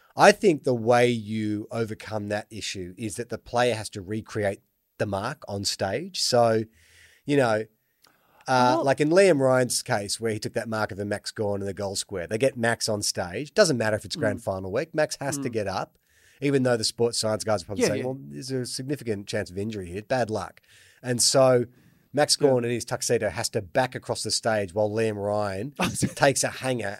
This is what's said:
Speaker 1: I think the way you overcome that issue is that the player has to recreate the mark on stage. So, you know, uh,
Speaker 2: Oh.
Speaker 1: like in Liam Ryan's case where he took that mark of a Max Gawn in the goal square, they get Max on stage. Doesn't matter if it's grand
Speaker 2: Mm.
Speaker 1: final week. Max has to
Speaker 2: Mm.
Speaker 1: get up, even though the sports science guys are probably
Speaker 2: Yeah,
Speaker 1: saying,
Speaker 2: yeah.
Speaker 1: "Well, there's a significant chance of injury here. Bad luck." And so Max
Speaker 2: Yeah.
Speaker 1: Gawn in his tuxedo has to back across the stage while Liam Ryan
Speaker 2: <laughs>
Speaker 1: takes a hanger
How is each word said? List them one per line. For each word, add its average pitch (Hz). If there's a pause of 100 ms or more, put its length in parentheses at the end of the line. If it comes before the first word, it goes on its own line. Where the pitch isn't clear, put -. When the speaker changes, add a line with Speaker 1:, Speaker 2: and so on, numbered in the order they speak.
(180)
Speaker 1:
I 180
think 180
the 131
way 120
you 107
overcome 107
that 104
issue 92
is 110
that 120
the 107
player 120
has 110
to 104
recreate 104 (360)
the 110
mark 101
on 101
stage. 123
So, 113 (640)
you 143
know, 110 (800)
uh, 127
Speaker 2:
Oh. -
Speaker 1:
like 135
in 151
Liam 180
Ryan's 127
case 104
where 113
he 107
took -
that 113
mark 110
of 92
a 101
Max 101
Gawn 101
in 98
the 95
goal 101
square, 92
they 107
get 131
Max 117
on 104
stage. 98
Doesn't 170
matter 110
if -
it's 95
grand 107
Speaker 2:
Mm. -
Speaker 1:
final 95
week. 156
Max 151
has 139
to 135
Speaker 2:
Mm. 120
Speaker 1:
get 104
up, 101 (440)
even 139
though 123
the 110
sports 117
science 107
guys 104
are -
probably 104
Speaker 2:
Yeah, 208
Speaker 1:
saying, 135
Speaker 2:
yeah. 131
Speaker 1:
"Well, 135
there's 143
a 127
significant 120
chance 98
of 90
injury 104
here. 98
Bad 120
luck." 95 (420)
And 120
so 127 (480)
Max 147
Speaker 2:
Yeah. 147
Speaker 1:
Gawn 127
in 120
his 117
tuxedo 113
has 110
to 117
back 123
across -
the 107
stage 104
while 107
Liam 110
Ryan 104
Speaker 2:
<laughs> -
Speaker 1:
takes 139
a -
hanger 107